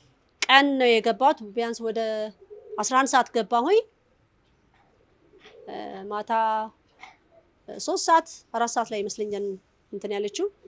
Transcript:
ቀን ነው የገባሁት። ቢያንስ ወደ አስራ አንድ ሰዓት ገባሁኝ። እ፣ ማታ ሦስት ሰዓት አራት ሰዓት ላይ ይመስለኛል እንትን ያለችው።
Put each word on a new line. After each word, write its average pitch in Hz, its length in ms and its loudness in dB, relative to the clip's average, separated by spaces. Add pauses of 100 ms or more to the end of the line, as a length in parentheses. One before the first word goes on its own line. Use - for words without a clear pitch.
(420)
ቀን 277 320 6
ነው 254 140 4
የገባሁት። 233 580 2
ቢያንስ 226 340 -6
ወደ 226 200 -4 (760)
አስራ 220 180 -2
አንድ 262 140 4
ሰዓት 247 220 2
ገባሁኝ። 247 480 2 (1800)
እ፣ - 100 -14 (300)
ማታ 208 280 -6 (1400)
ሦስት 330 340 -4
ሰዓት 330 260 4 (240)
አራት 233 180 -2
ሰዓት - 200 -4
ላይ 220 80 -4
ይመስለኛል 202 460 -6 (480)
እንትን 202 200 -4
ያለችው። 208 380 -4 (180)